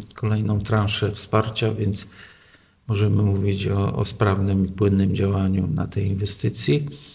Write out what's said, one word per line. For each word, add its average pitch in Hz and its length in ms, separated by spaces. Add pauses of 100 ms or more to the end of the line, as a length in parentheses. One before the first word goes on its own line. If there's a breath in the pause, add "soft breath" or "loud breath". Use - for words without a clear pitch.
(140)
kolejną 107 460
transzę 104 520
wsparcia, 110 640
więc 101 340 (800 soft breath)
możemy 104 360
mówić 98 440
o, 98 280
o 101 100
sprawnym 98 600
i 95 40
płynnym 98 460
działaniu 98 580
na 98 140
tej 101 200
inwestycji. 113 800 (300 loud breath)